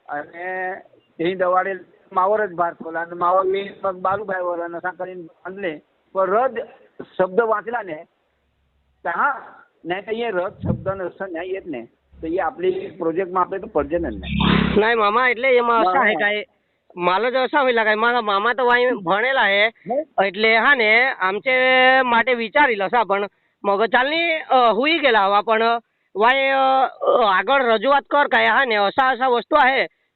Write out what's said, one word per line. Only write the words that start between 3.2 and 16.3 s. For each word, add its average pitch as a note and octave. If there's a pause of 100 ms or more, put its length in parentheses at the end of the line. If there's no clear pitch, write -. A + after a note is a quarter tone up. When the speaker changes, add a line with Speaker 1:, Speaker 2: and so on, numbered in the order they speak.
Speaker 1:
મેં G3 (100)
મગ F#3+
બાલુભાઈ F#3+
વરાના E3+
સાંકળીને F3+
બાંધલે, F#3 (320)
પણ F#3+
રદ A3+ (580)
શબ્દ F#3
વાંચલા A3
ને, E3+ (1000)
તો F3+
હા, A3+ (300)
નહીં F3+
તો A3
એ A3+
રદ F3+
શબ્દનો F#3+
અસર F#3+
નહીં F#3
જ F#3+
ને, A#2 (340)
તો E3
એ E3+
આપણી F#3
પ્રોજેક્ટમાં F3
આપણે G3
તો G#3
પડજે D3+
ને. E3 (680)
Speaker 2:
નહીં A3+
મામા, A3
એટલે B3
એમાં A#3
અસા A3
હે G#3+
Speaker 1:
હા. -
Speaker 2:
કાંઈ, G#3 (520)